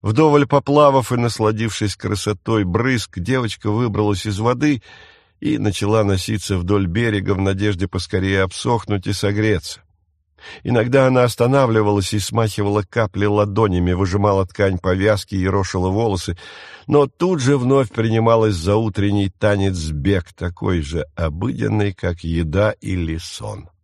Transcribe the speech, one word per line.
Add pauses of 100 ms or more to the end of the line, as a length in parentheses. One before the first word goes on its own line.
Вдоволь
поплавав
и
насладившись
красотой
брызг,
девочка
выбралась
из
воды (580)
и
начала
носиться
вдоль
берега
в
надежде
поскорее
обсохнуть
и
согреться. (840)
Иногда
она
останавливалась
и
смахивала
капли
ладонями,
выжимала
ткань
повязки
и
ерошила
волосы, (500)
но
тут
же
вновь
принималась
за
утренний
танец
бег,
такой
же
обыденный,
как
еда
или
сон. (140)